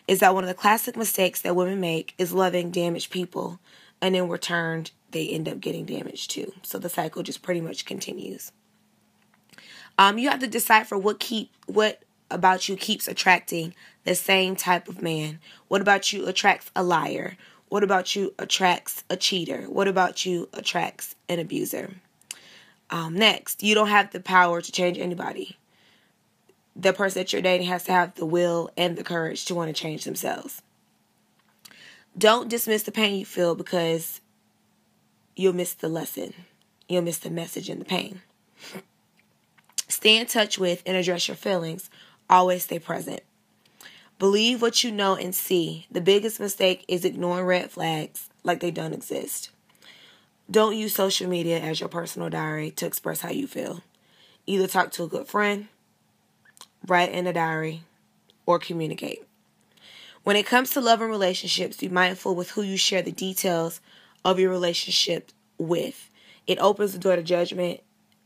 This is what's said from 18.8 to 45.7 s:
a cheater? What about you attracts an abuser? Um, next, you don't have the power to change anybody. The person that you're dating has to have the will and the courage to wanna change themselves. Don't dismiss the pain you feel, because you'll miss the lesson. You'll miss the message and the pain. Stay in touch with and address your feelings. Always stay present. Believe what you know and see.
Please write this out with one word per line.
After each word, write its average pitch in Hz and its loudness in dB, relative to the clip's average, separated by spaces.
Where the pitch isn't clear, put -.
a - -4
cheater? 170 -2
What - 0
about 185 2
you 175 -2
attracts - -4
an 170 0
abuser? - -6
Um, 165 -6
next, - 2
you 214 4
don't 214 6
have 208 6
the 185 -10
power 180 6
to - -12
change 180 0
anybody. 180 -6
The 185 2
person 190 0
that 190 -4
you're - 0
dating 180 2
has 180 -2
to - -2
have 180 4
the 170 -4
will 170 2
and 170 0
the - -10
courage 165 -4
to 185 -4
wanna 165 -4
change 156 -8
themselves. - -8
Don't 226 6
dismiss 220 0
the 208 -8
pain 202 0
you 190 -10
feel, 170 0
because 165 -2
you'll 185 4
miss 175 -4
the - -6
lesson. 160 -6
You'll 180 0
miss 170 -4
the 170 -10
message 170 -8
and - -8
the 190 -12
pain. 185 -6
Stay 220 4
in 226 -2
touch 214 0
with 175 0
and 185 0
address 180 0
your 175 -6
feelings. 175 -4
Always 180 6
stay 170 -6
present. 170 -8
Believe 214 4
what 233 2
you 247 -2
know 196 2
and 185 -4
see. 160 -2